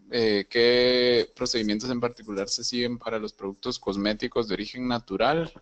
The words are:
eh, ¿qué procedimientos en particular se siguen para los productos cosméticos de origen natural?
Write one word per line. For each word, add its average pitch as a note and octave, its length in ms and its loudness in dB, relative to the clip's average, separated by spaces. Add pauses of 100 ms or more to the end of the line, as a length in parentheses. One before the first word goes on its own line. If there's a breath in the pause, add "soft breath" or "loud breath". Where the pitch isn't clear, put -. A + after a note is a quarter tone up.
(120)
eh, A2 380 2
¿qué B2 840 4
procedimientos A2+ 540 -2
en B2 120 -2
particular G#2+ 460 -6
se - 160 -6
siguen A#2+ 360 -4
para A2+ 180 -6
los G#2+ 160 -6
productos G2 460 -8
cosméticos G#2+ 680 -2
de G2 60 -2
origen G#2+ 340 -6
natural? B2 640 0 (100)